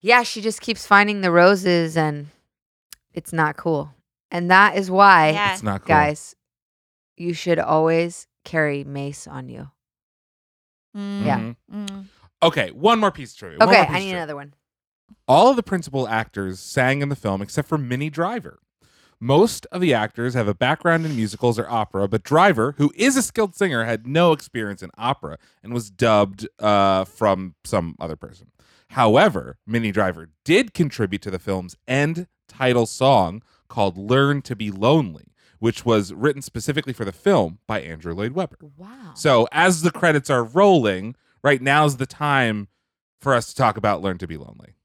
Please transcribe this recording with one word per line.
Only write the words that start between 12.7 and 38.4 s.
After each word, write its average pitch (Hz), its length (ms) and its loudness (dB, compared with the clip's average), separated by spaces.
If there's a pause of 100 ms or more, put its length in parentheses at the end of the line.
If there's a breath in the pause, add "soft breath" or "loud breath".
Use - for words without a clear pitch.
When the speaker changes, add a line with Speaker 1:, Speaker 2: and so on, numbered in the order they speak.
Speaker 3:
one 220 280 2
more 202 120 0
piece 131 220 -18
of - 60 -20
trivia. 90 200 -16
One 226 100 6
more 226 60 6
Speaker 1:
Okay, 190 100 6
Speaker 3:
piece 143 100 -8
Speaker 1:
I - 20 -2
Speaker 3:
of 190 60 -6
Speaker 1:
need 190 60 -8
Speaker 3:
trivia. 180 80 -8
Speaker 1:
another 151 180 -10
one. 143 180 -18 (760)
Speaker 3:
All 170 220 6
of 277 60 4
the 240 80 -2
principal 135 440 -4
actors 101 520 -6
sang 135 420 -2
in 143 80 -4
the 139 60 -4
film 98 260 -4
except 139 260 -6
for 160 100 -4
Minnie 135 320 -6
Driver. 170 500 -8 (600)
Most 147 520 2
of 180 100 -6
the 156 140 4
actors 117 400 -4
have 110 120 0
a 104 60 -2
background 160 500 0
in 156 120 -4
musicals 110 420 -2
or 117 100 -6
opera, 101 400 -2
but 101 160 -2
Driver, 147 540 2
who 143 180 2
is 254 220 0
a 254 60 0
skilled - 320 -4
singer, 139 300 -2
had 113 200 -4
no 160 260 2
experience 107 520 -6
in 87 120 -18
opera 107 440 -6 (240)
and 113 100 -12
was 113 160 -6
dubbed, 104 580 0 (120)
uh, 98 440 2
from 95 600 -4
some 85 360 -6
other 80 160 -10
person. - 360 -20 (400)
However, 117 720 2
Minnie 113 260 -4
Driver 90 380 -4 (160)
did 214 300 0
contribute 110 480 -4
to 101 80 -10
the 92 80 -8
film's 92 360 -6 (120)
end 151 400 -2 (200)
title 123 380 0
song 110 560 0 (260)
called 98 300 -2
Learn 135 460 0
to 120 120 -10
Be 104 140 -8
Lonely, 104 640 -2 (240)
which 113 260 -2
was 107 300 0
written 135 300 -4
specifically 135 500 -8
for 156 100 -10
the 98 80 -8
film 107 540 0
by 107 160 -6
Andrew 82 320 -12
Lloyd 107 200 -6
Webber. 180 240 -8 (200)